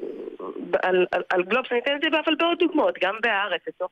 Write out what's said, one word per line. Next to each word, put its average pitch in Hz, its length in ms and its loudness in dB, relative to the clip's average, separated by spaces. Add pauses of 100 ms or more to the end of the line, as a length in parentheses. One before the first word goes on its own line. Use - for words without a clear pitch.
(840)
על, 185 300 4
על, 180 180 0
על 185 120 2
גלובס, 247 300 -2
אני 240 80 2
אתן 285 160 0
את 277 40 -4
זה, 311 240 2
אבל 320 100 2
בעוד 339 240 0
דוגמאות, 277 440 4
גם 190 200 0
בהארץ, 202 460 0
לצורך 180 240 -6